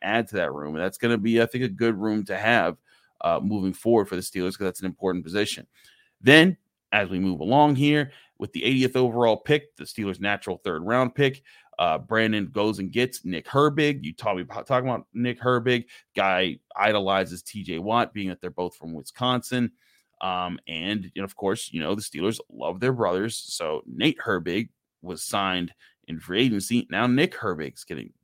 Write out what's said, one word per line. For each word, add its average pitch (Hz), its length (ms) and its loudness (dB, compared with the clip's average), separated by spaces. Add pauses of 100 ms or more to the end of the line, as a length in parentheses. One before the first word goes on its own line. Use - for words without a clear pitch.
add 107 260 0
to 107 80 -8
that 82 160 0
room. 73 220 -8
And 80 100 -2
that's 95 140 -4
gonna 117 200 2
be, 113 220 2
I 113 60 4
think, 123 180 -4
a 127 40 0
good 110 280 0
room 107 280 -2
to 95 120 -6
have, 98 400 2 (440)
uh, 82 220 0
moving 95 300 -2
forward 113 360 4
for 92 80 -4
the 90 60 -4
Steelers, 92 360 -4
'cause 98 80 -2
that's 92 140 -6
an 95 60 -4
important 90 380 -2
position. 95 420 -4 (540)
Then, 160 360 8 (360)
as 101 160 2
we 95 100 -2
move 92 220 0
along 139 360 4
here, 147 360 2 (260)
with - 140 -8
the - 120 -4
eightieth 127 320 2
overall 117 400 4
pick, 147 400 -2
the 73 80 -14
Steelers' 95 360 -6
natural 101 380 -4
third 82 260 -6
round 123 300 2
pick, 135 280 2 (360)
uh, 80 200 2
Brandon 110 480 0
goes 104 320 0
and 95 120 -6
gets 123 340 -2
Nick 87 220 -6
Herbig. 147 580 2
You 78 80 -8
taught 101 240 -4
me 90 60 -4
about, - 240 -12
talking 131 220 0
about 120 240 -4
Nick 120 280 -2
Herbig. 123 460 2 (280)
Guy 95 440 2 (180)
idolizes 95 680 2
T 104 200 -12
J 90 160 -6
Watt, 110 340 0
being 101 160 -6
that 90 120 -8
they're 90 100 -8
both 90 260 -6
from 82 180 -12
Wisconsin. 123 760 -2 (480)
Um, 90 460 -4
and, 92 480 -6
and 98 100 -6
of 98 120 -10
course, 101 360 -4
you 82 80 -4
know, 80 140 -2
the 104 80 -4
Steelers 95 380 -4 (100)
love 82 300 -6
their 127 120 2
brothers. 107 440 0
So - 500 -6
Nate 95 320 0
Herbig 90 520 -2 (320)
was 85 200 -10
signed 92 500 -2 (360)
in 80 100 -8
free 92 240 0
agency. 117 480 0
Now 104 160 0
Nick 139 280 2
Herbig's 78 500 -6
getting, 62 280 -12 (120)